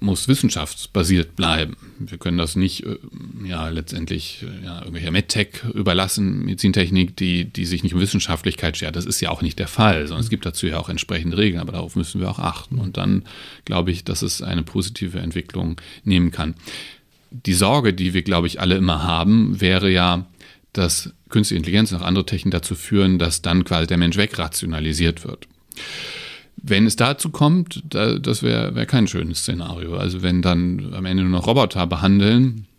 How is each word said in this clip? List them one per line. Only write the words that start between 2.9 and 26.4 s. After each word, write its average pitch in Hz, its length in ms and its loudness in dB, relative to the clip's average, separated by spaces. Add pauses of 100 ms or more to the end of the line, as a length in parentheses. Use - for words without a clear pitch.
ja, 82 240 -6
letztendlich, 82 760 -8
äh, 90 220 -14
ja, 87 140 -12
irgendwelcher 85 320 -8
MedTech 101 520 -2 (100)
überlassen, 95 680 0
Medizintechnik, 92 720 2
die, 87 300 0
die 92 200 -6
sich 87 160 -2
nicht 87 120 -2
um 90 80 2
Wissenschaftlichkeit 92 760 -2
schert. 80 220 -6
Das 87 80 -4
ist - 160 -2
ja 85 80 0
auch 80 120 -4
nicht 80 160 -2
der 90 120 -4
Fall, 87 380 2
sondern 82 160 -4
es 113 60 -2
gibt - 160 -2
dazu 87 220 -4
ja 80 120 -2
auch 85 100 -8
entsprechende 87 480 -4
Regeln, 95 240 2
aber 85 100 -6
darauf 85 240 -8
müssen 90 240 -2
wir 90 100 -2
auch 98 100 -6
achten. 87 380 -4
Und 98 200 -4
dann 95 260 0 (400)
glaube 90 280 0
ich, 85 120 -4
dass - 180 -4
es - 200 -4
eine 87 220 -4
positive 92 560 -6
Entwicklung 85 600 -6 (240)
nehmen 87 280 4
kann. 80 240 -4 (760)
Die 120 220 -2
Sorge, 107 400 4
die 90 200 0
wir, 90 100 2
glaube 85 240 2
ich, - 120 -6
alle 90 160 4
immer 87 280 2
haben, 95 580 4
wäre 92 280 4
ja, 90 360 2 (480)
dass 85 400 0 (160)
künstliche 104 280 2
Intelligenz 95 360 2
und 87 60 -2
auch 90 60 -6
andere 92 200 2
Techniken 95 260 -2
dazu 87 240 -2
führen, 95 420 4
dass 82 240 0
dann 87 220 2
quasi 82 240 0
der 87 100 2
Mensch 85 200 4
wegrationalisiert 82 1080 -2
wird. - 240 -12 (1080)